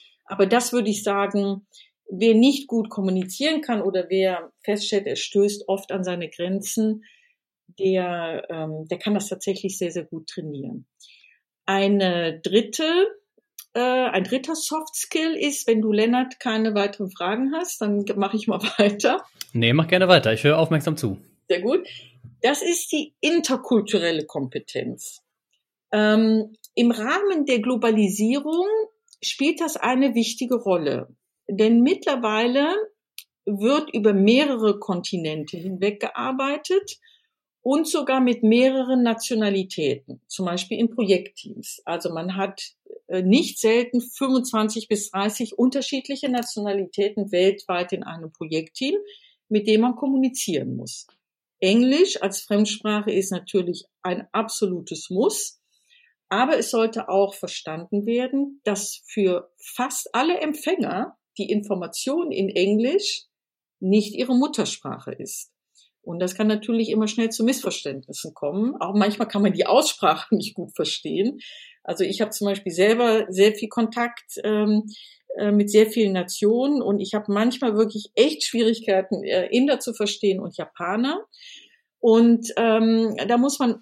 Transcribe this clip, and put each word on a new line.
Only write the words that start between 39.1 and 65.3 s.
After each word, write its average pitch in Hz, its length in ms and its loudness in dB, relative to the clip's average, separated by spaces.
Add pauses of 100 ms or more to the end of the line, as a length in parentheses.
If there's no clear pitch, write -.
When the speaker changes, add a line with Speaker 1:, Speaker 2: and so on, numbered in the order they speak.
Speaker 1:
zum - 180 -6
Beispiel 180 320 -4
in 226 120 2
Projektteams. - 960 -4
Also 175 280 -6
man 180 220 -6
hat, - 380 -8 (340)
äh, 185 140 -2
nicht - 380 2
selten 240 420 2
fünfundzwanzig 233 880 -2
bis 202 220 -2
dreißig 208 460 -4
unterschiedliche 262 720 -2
Nationalitäten 202 1040 -4
weltweit 180 600 0
in - 100 -6
einem 165 300 -14
Projektteam, 160 600 -4 (540)
mit 208 180 2
dem 220 140 6
man 247 140 2
kommunizieren 254 800 -2
muss. - 320 -12 (520)
Englisch 254 640 4
als 190 200 -4
Fremdsprache 208 720 0
ist 196 200 0
natürlich 180 540 -4 (180)
ein 185 280 -4
absolutes 180 760 -4
Muss, 240 500 -2 (720)
aber 262 280 2
es 233 120 -2
sollte 226 400 0
auch 196 240 2
verstanden 175 720 -6
werden, 254 580 -2
dass - 440 -4
für 185 500 0
fast - 560 -8
alle 311 260 0
Empfänger 294 800 -4 (200)
die - 120 -6
Information 208 840 -4
in 196 180 -2
Englisch 220 720 0 (560)
nicht 202 340 2
ihre 247 220 -2
Muttersprache 143 800 -2
ist. - 380 -14 (500)